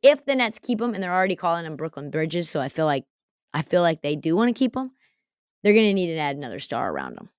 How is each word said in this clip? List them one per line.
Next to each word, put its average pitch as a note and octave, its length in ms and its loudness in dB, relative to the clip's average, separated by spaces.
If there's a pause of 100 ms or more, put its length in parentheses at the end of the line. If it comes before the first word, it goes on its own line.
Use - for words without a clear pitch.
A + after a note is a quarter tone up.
If C#4 240 6
the C#4 80 0
Nets A#3 240 0
keep A3+ 240 -4
him, A#3+ 100 -4
and F#3+ 100 -6
they're F3+ 120 -4
already F#3 220 2
calling E3+ 280 -2
him D#3 120 -10
Brooklyn D3 340 -10
Bridges, D#3+ 400 -2
so D3+ 100 -2
I C3+ 80 -4
feel D#3+ 160 -2
like, C#3 200 0 (500)
I D3+ 80 -2
feel F3 180 2
like - 220 2
they D3 140 -2
do D#3+ 200 0
wanna A#3 160 4
keep B3+ 240 0
him, C4 140 -6 (720)
they're G#3 100 4
gonna G#3+ 220 6
need F3+ 140 0
to D#3+ 100 -4
add C#3+ 180 -2
another A#2+ 220 -8
star A2+ 340 -4
around C2+ 200 -6
him. - 260 -18